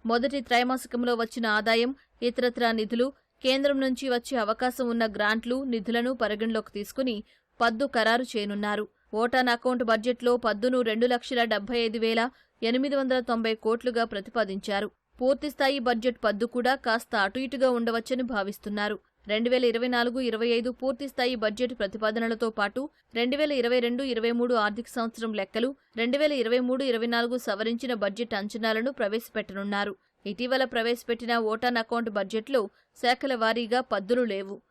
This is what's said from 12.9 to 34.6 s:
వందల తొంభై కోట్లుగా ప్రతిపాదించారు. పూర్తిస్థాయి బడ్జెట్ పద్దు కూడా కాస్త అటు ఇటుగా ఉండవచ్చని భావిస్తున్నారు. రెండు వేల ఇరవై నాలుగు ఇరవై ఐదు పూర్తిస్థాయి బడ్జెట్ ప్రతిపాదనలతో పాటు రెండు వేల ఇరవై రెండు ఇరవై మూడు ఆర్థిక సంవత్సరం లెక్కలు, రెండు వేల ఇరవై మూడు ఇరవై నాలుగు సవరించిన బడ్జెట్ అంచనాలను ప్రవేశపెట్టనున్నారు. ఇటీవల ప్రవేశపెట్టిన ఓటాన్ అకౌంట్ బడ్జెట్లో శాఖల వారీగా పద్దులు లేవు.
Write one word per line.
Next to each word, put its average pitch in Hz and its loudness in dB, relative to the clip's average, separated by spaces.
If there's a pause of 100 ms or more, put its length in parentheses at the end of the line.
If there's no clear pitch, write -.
వందల 262 2
తొంభై 226 0
కోట్లుగా 233 0
ప్రతిపాదించారు. 202 -4 (300)
పూర్తిస్థాయి 277 2
బడ్జెట్ 240 0
పద్దు 214 0
కూడా 247 0
కాస్త 240 -2
అటు 196 0
ఇటుగా 262 0
ఉండవచ్చని 233 0
భావిస్తున్నారు. 208 -4 (300)
రెండు 226 2
వేల 254 4
ఇరవై 233 2
నాలుగు 247 2
ఇరవై 233 0
ఐదు 233 2
పూర్తిస్థాయి 254 -2
బడ్జెట్ 226 0
ప్రతిపాదనలతో 220 -2
పాటు 220 -2 (260)
రెండు 247 0
వేల 294 2
ఇరవై 247 2
రెండు 240 -2
ఇరవై 233 0
మూడు 240 2
ఆర్థిక 214 0
సంవత్సరం 226 -6
లెక్కలు, 226 -2 (220)
రెండు 247 0
వేల 302 4
ఇరవై 247 2
మూడు 254 0
ఇరవై 233 0
నాలుగు 240 0
సవరించిన 233 -2
బడ్జెట్ 208 -2
అంచనాలను 220 -2
ప్రవేశపెట్టనున్నారు. 202 -4 (300)
ఇటీవల 247 0
ప్రవేశపెట్టిన 233 -2
ఓటాన్ 226 0
అకౌంట్ 226 -2
బడ్జెట్లో 208 -2 (280)
శాఖల 254 0
వారీగా 226 2
పద్దులు 226 0
లేవు. 196 -4 (100)